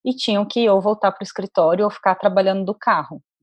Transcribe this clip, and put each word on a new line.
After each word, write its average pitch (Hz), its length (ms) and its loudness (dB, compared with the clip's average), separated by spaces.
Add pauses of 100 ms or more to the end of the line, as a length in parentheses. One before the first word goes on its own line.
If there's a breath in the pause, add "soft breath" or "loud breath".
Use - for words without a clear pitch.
e 254 120 -4
tinham 208 320 -2
que 233 240 0
ou 196 100 4
voltar 208 320 0
pro - 140 -12
escritório 185 580 0
ou 208 80 0
ficar 185 240 0
trabalhando 190 480 0
do 185 100 -4
carro, 156 480 -2 (220)